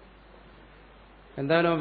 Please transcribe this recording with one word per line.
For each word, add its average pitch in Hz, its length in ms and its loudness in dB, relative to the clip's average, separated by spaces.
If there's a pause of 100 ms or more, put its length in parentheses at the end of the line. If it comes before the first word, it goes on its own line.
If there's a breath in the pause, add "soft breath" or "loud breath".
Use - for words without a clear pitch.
(1400)
എന്തായാലും 160 440 0